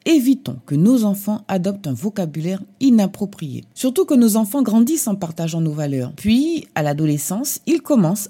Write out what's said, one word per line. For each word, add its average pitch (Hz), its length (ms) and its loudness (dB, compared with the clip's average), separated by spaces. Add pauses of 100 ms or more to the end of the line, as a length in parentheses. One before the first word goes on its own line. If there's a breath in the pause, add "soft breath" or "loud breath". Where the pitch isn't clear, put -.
évitons 262 520 2 (100)
que 147 80 -4
nos 220 300 4
enfants 208 420 -2
adoptent 196 400 -4
un 139 60 -4
vocabulaire 165 680 -6 (200)
inapproprié. 196 840 0 (100)
Surtout 262 320 -2
que 302 100 0
nos 226 220 4
enfants 226 260 0
grandissent 233 440 2
en 208 80 0
partageant 165 460 -4
nos 160 100 0
valeurs. 143 460 -4
Puis, 285 580 0
à 160 80 -2
l'adolescence, 151 840 -2
ils 320 140 0
commencent 202 480 0